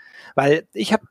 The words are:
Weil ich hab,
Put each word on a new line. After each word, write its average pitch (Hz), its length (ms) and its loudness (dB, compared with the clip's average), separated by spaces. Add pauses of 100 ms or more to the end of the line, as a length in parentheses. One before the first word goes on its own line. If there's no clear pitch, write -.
(360)
Weil 143 380 0
ich 208 180 -6
hab, 220 80 2 (100)